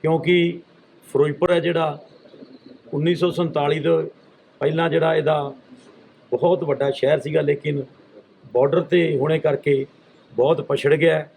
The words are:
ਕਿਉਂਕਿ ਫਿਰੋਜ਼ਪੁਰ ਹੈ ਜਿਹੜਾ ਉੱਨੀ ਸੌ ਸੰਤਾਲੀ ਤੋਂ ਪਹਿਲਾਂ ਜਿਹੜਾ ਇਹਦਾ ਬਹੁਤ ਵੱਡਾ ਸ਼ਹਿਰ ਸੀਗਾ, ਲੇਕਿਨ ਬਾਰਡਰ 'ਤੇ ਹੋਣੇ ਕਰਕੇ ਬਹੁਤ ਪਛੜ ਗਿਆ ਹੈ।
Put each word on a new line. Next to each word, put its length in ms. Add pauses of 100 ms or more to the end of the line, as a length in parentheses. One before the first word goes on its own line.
ਕਿਉਂਕਿ 560 (460)
ਫਿਰੋਜ਼ਪੁਰ 460
ਹੈ 80
ਜਿਹੜਾ 380 (960)
ਉੱਨੀ 220
ਸੌ 160
ਸੰਤਾਲੀ 480
ਤੋਂ 220 (600)
ਪਹਿਲਾਂ 280
ਜਿਹੜਾ 260
ਇਹਦਾ 380 (800)
ਬਹੁਤ 320
ਵੱਡਾ 280
ਸ਼ਹਿਰ 280
ਸੀਗਾ, 220
ਲੇਕਿਨ 420 (720)
ਬਾਰਡਰ 280
'ਤੇ 360
ਹੋਣੇ 220
ਕਰਕੇ 460 (460)
ਬਹੁਤ 300
ਪਛੜ 340
ਗਿਆ 200
ਹੈ। 220